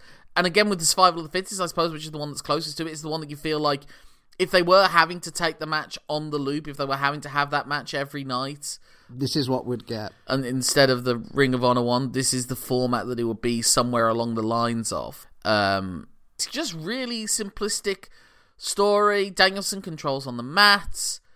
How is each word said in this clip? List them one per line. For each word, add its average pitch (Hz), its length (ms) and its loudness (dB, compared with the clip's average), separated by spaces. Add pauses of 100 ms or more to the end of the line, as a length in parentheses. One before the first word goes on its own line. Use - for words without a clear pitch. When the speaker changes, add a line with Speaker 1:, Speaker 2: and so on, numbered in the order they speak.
(380)
Speaker 1:
And 180 80 4
again, 202 240 4
with 196 100 0
the 156 60 -2
Survival 170 360 4
of 160 40 -6
the 147 60 -14
Fittest, 190 280 -4
I 180 60 -2
suppose, 170 260 -2
which 156 140 -10
is 151 60 -14
the 151 80 -10
one 147 100 -6
that's 139 140 -10
closest 151 340 -2
to 160 100 -4
it, 160 40 -10
is 151 100 -12
the 160 80 -8
one 156 120 -4
that 147 100 -10
you 147 40 -12
feel 151 240 -2
like 143 220 2 (580)
if 180 100 2
they 185 140 6
were 185 240 8
having 170 340 4
to 165 100 -10
take 160 280 -2
the 156 80 -8
match 156 300 -6 (120)
on 151 220 -4
the 147 80 -2
loop, 147 280 -4
if 139 100 -12
they 143 80 -4
were 135 120 -2
having 143 240 0
to 147 80 -12
have 143 220 0
that 143 160 -2
match 143 260 -6
every 139 300 -4
night 135 560 -6 (280)
Speaker 2:
This 127 280 -4
is 139 120 0
what 127 200 -2
we'd 123 180 -6
get. 107 260 -8 (160)
Speaker 1:
and 135 160 0
instead 131 460 4
of 123 140 2
the 123 140 2
Ring 131 360 2
of 123 100 0
Honor 123 200 4
one, 123 300 0
this 131 200 0
is 123 140 -2
the 127 80 -4
format 123 500 0
that 120 140 -4
it 117 60 0
would 113 160 -4
be 120 200 0
somewhere 120 460 2
along 117 260 0
the 113 80 -2
lines 117 500 0
of. 65 360 -6 (180)
Um, 98 600 0 (260)
it's - 140 -6
just 269 260 -6
really 226 520 -6
simplistic - 800 -4 (520)
story. 202 720 2
Danielson 190 540 0
controls 139 420 -4
on 120 120 -8
the 117 60 -8
mat. 196 760 2 (160)